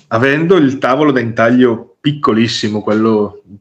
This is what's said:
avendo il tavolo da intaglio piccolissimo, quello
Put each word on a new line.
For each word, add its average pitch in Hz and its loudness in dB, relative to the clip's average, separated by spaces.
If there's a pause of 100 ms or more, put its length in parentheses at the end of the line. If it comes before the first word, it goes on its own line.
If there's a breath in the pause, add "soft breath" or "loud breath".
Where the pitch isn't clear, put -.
avendo 143 0
il 143 2
tavolo 139 0
da 127 0
intaglio 117 0
piccolissimo, 117 -2
quello 107 -2 (180)